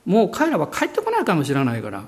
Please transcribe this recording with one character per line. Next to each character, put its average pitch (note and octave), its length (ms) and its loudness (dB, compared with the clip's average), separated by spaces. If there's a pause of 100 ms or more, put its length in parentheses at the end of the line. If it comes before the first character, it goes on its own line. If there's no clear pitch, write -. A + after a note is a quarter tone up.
「も G#3 200 6
う - 20 -2
彼 D4+ 200 0
ら B3+ 80 0
は D3 100 0
帰 - 180 -4
っ F4 40 -2
て - 120 -4
こ A4 100 -2
な A4+ 80 2
い - 60 0
か F#3+ 100 2
も D3 80 2
し C3+ 100 -2
れ C#3 120 2
な A#2 120 0
い G#2+ 40 -6
か G#2+ 80 -8
ら G2 180 -10